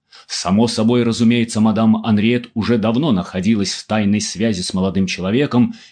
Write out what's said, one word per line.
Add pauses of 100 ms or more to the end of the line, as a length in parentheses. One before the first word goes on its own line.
(260)
Само
собой,
разумеется,
мадам
Анриет
уже
давно
находилась
в
тайной
связи
с
молодым
человеком, (180)